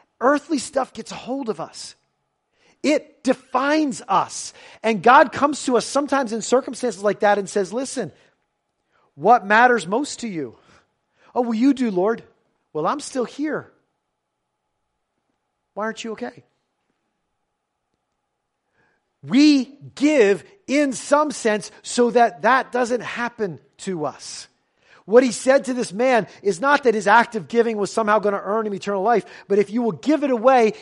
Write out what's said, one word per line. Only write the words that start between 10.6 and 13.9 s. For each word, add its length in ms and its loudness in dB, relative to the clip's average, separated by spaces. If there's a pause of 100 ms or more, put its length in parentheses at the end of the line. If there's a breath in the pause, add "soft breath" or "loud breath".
"Oh, 60 -2
well, 140 -2
you 180 4
do, 180 -2
Lord." 340 -2 (500)
"Well, 120 -2
I'm 140 -2
still 240 -6
here." 480 -8 (2000)